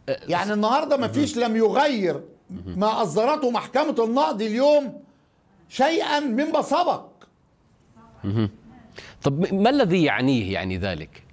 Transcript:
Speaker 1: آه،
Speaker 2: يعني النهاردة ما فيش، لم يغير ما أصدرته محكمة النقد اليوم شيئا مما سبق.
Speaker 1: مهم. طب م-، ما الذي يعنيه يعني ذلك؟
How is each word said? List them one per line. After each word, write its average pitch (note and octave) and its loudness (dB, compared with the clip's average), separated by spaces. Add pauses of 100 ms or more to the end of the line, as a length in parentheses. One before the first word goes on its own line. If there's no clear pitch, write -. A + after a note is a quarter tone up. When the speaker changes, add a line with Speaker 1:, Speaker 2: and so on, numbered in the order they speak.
Speaker 1:
آه، C3+ -4
Speaker 2:
يعني F3+ -2
النهاردة C4 0
ما B3 -2
فيش، B3+ -2
لم A#3 0
يغير G#3+ 2 (460)
ما A3 0
أصدرته A#3+ 0
محكمة A#3+ 0
النقد A#3+ 0
اليوم C4 2 (680)
شيئا D4 0
مما D4 0
سبق. D#4+ 0 (1200)
Speaker 1:
مهم. G#2 0 (720)
طب D3 0
م-، G3 0
ما A3+ 4
الذي G3 2
يعنيه A#2 0
يعني F#2 -4
ذلك؟ F2 -8 (100)